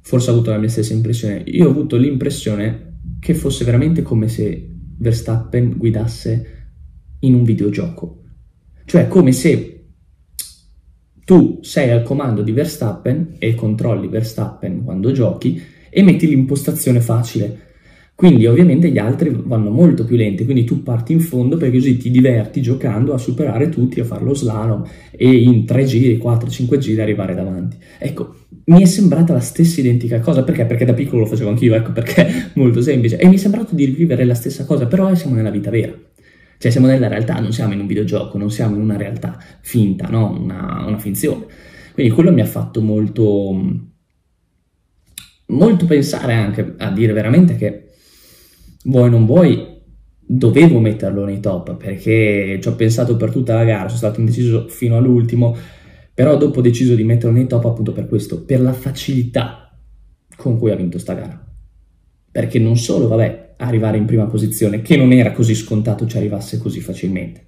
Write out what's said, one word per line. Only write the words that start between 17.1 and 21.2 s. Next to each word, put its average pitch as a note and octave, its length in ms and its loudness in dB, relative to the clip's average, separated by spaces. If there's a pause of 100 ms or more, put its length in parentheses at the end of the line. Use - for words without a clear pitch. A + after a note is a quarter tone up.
quindi C3+ 240 8
ovviamente C#3 460 4
gli - 80 0
altri B2 360 0
vanno A2 360 -2
molto B2+ 340 4
più A#2+ 100 0
lenti, G#2+ 300 0
quindi B2+ 200 2
tu - 180 -2
parti B2 320 -2
in E3 60 4